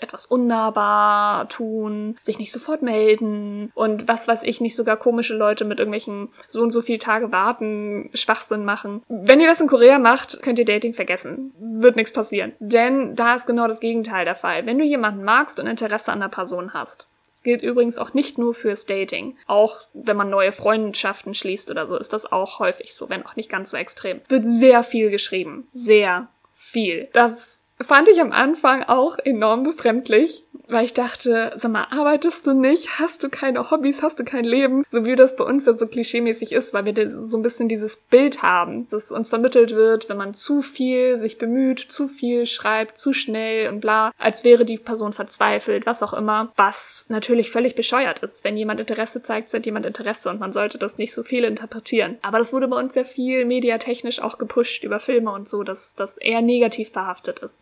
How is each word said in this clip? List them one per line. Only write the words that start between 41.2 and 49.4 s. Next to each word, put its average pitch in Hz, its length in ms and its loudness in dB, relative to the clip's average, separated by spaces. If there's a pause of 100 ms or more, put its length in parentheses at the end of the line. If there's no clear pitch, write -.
bemüht, 254 420 0
zu - 260 -8
viel 240 400 -2
schreibt, 220 520 -4
zu 277 140 -2
schnell 220 560 -4
und 208 120 -8
bla, 220 360 2
als 220 280 0
wäre 240 200 10
die 226 140 -6
Person 220 340 -6
verzweifelt, 208 720 -2
was 240 200 -2
auch - 100 -4
immer, 214 420 -2
was - 520 0
natürlich 226 420 0
völlig 247 240 0
bescheuert 240 460 -2
ist. - 240 -10
Wenn 214 120 -2
jemand 214 220 -4
Interesse 226 440 -6
zeigt, 226 260 -6